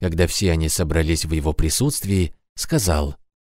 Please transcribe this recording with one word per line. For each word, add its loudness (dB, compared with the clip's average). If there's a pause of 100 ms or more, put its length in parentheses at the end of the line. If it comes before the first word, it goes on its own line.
когда 2
все 0
они 0
собрались 0
в -6
его 0
присутствии, 0 (200)
сказал: 0 (340)